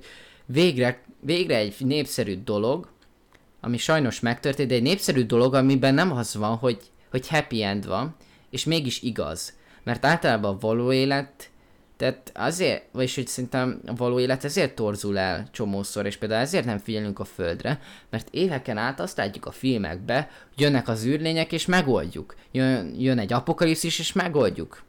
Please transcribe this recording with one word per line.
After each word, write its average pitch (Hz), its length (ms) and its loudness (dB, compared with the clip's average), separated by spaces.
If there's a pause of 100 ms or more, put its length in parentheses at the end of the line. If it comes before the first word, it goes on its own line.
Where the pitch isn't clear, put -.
(460)
végre, 127 560 2 (180)
végre 160 360 0
egy 104 220 0
népszerű 127 640 0
dolog, 117 440 0 (720)
ami 120 160 -2
sajnos 143 440 2
megtörtént, 131 480 0
de 127 60 2
egy 117 80 2
népszerű 147 420 2
dolog, 123 300 4
amiben 135 400 6
nem 170 180 4
az 120 220 -2
van, 104 220 0
hogy, 120 340 -2 (200)
hogy 131 180 -4
happy 143 340 0
end 101 240 -2
van, 113 280 -4 (360)
és - 140 -6
mégis 151 380 0
igaz. 92 520 -6 (280)
Mert 120 220 -2
általában 120 500 2
a 92 40 -6
való 117 340 2
élet, 135 580 0 (460)
tehát - 380 -4
azért, 147 580 0
vagyis 127 220 -2
hogy 127 120 -4
szerintem 127 600 -4
a - 80 -6
való 123 260 0
élet 127 240 0
ezért 151 300 0
torzul 104 440 -2
el 95 320 -2
csomószor, 101 560 -4
és 101 100 -4
például 110 240 -2
ezért 160 240 0
nem 113 140 -2
figyelünk 107 400 -4
a 101 60 -8
földre, 92 560 -4 (300)
mert 113 200 -6
éveken 135 480 -2
át 127 220 -4
azt - 160 -6
látjuk 101 300 -4
a - 40 -8
filmekbe, 117 800 -2 (180)
hogy - 120 -10
jönnek 139 280 4
az 110 160 -2
űrlények, 160 480 0
és 165 140 -2
megoldjuk. 127 680 0 (160)
Jön, 127 480 0
jön 127 200 2
egy 104 140 -2
apokalipszis, 160 640 0
és - 140 -4
megoldjuk. 143 760 0